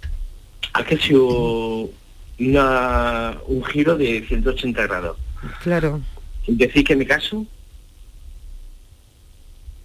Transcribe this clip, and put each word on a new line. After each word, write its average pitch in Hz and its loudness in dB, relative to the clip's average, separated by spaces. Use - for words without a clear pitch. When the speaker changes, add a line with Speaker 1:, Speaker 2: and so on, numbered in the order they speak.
Speaker 1:
Es 123 -2
que 151 2
ha 147 -2
sido 117 2
una, 123 2
un 131 -2
giro 151 2
de 117 0
ciento 117 2
ochenta 117 -2
grados. 90 -4
Speaker 2:
Claro. 160 0
Speaker 1:
Decir 120 4
que 156 4
me 135 2
caso 214 -2